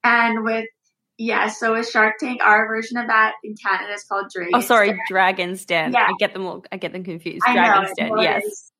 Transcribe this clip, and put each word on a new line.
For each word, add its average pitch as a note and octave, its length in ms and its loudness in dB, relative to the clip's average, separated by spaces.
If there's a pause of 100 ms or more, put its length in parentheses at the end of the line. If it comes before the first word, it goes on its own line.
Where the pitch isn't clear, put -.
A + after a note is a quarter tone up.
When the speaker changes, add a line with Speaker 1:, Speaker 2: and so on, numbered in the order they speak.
Speaker 1:
and A#3 420 4
with, A3+ 200 -2 (520)
yeah, A3 300 -2
so A3 260 -2
with A3+ 160 -2
Shark G#3+ 300 2
Tank, B3 220 -6
our G#3+ 260 4
version A3+ 300 -6
of A#3 100 -6
that A3 260 2 (100)
in G#3+ 180 -14
Canada G3 300 -4
is G#3 120 -10
called G3 300 -6
Dragon's F3+ 300 0
Speaker 2:
Oh, - 20 -6
sorry, G#3+ 240 6
Speaker 1:
Den. G3 100 -4 (100)
Speaker 2:
Dragon's F#3 560 0
Den. D#3+ 260 -2
Speaker 1:
Yeah. A3+ 160 4
Speaker 2:
I G3 120 0
get G#3 140 0
them F#3+ 120 -6
all, F#3 260 -10
I G3 60 -12
get F3 160 -8
them F#3 100 -10
confused. E3+ 420 -8
Speaker 1:
I B3 80 4
know, A#3+ 80 4
Speaker 2:
Dragon's G3 280 4
Speaker 1:
it - 80 -8
Speaker 2:
Den, - 140 -2
Speaker 1:
was, G#3+ 120 0
Speaker 2:
yes. - 560 -4